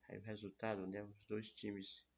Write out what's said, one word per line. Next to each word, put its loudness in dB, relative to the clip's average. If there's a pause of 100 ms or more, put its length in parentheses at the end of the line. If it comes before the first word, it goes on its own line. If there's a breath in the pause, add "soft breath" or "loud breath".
Aí -4
o -4
resultado, 2
né, 0
os -10
dois 2
times -2 (120)